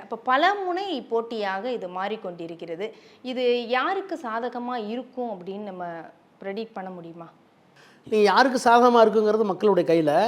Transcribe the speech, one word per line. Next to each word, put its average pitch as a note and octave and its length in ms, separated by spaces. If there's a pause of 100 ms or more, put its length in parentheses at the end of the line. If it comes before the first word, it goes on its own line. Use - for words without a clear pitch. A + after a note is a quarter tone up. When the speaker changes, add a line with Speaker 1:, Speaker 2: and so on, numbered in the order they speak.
Speaker 1:
அப்ப - 120
பல C4+ 380
முனை F#4 480
போட்டியாக A3+ 720
இது F#3+ 160
மாறிக்கொண்டிருக்கிறது. F3 1000 (340)
இது B3 460
யாருக்கு D#4+ 600
சாதகமா A#3+ 500 (180)
இருக்கும் B3 380
அப்படின்னு G3 400
நம்ம F3 120 (580)
ப்ரெடிக்ட் A3 340
பண்ண F#3 120
முடியுமா? E3+ 360 (840)
Speaker 2:
நீங்க G#3+ 160
யாருக்கு A#3+ 380
சாதகமா A#3+ 400
இருக்குங்கிறது G#3+ 460
மக்களுடைய F3+ 400
கையில. E3 220 (160)